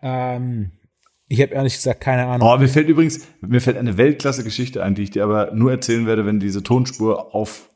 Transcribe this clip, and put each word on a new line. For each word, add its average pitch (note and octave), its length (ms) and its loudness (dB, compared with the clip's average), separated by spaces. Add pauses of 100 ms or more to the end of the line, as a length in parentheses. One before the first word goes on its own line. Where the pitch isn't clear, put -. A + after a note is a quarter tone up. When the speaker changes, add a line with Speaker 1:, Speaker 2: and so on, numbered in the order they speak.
Speaker 1:
ähm, B2 680 -4 (560)
ich B2 160 2
hab C#3 80 0
ehrlich C3+ 240 -2
gesagt - 260 -2
keine B2 260 0
Ahnung. B2 220 2
Speaker 2:
Oh, A#2+ 80 6
mir C3 120 4
fällt D3+ 200 2
übrigens, D#3+ 380 2 (140)
mir A#2+ 200 2
fällt B2 160 2
eine G#2+ 220 -2
Weltklasse-Geschichte B2+ 840 0
ein, G2 100 0
die G#2 80 -2
ich G2 80 -6
dir G2+ 140 -2
aber G#2+ 280 0
nur A#2+ 200 2
erzählen A#2 340 0
werde, A2 180 2
wenn G#2+ 140 0
diese G2 240 -2
Tonspur A#2+ 720 0
auf-, - 420 -6